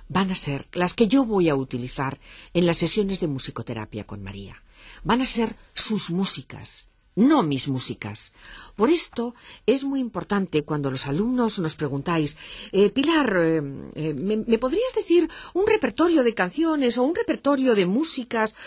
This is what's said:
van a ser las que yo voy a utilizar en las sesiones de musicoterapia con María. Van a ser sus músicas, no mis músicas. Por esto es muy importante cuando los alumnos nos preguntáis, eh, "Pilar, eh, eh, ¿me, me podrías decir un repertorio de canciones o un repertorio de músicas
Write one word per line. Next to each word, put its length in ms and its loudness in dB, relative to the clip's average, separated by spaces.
van 240 0
a 40 -2
ser 380 -2
las 200 0
que 140 4
yo 180 4
voy 240 2
a 60 4
utilizar 640 -4
en 120 4
las 120 2
sesiones 420 0
de 80 -2
musicoterapia 800 -6
con 180 -14
María. 400 -14
Van 180 2
a 40 -2
ser 300 -2
sus 380 0
músicas, 800 -4
no 280 6
mis 240 -2
músicas. 680 -4
Por 140 2
esto 460 -2
es 180 2
muy 160 -2
importante 640 -2
cuando 260 -2
los 180 -2
alumnos 520 0
nos 160 -4
preguntáis, 600 -2
eh, 180 6
"Pilar, 480 2
eh, 240 2
eh, 180 -4
¿me, 240 -2
me 200 2
podrías 380 -2
decir 340 2
un 140 0
repertorio 560 4
de 100 2
canciones 640 0
o 60 2
un 120 0
repertorio 600 0
de 100 4
músicas 720 -2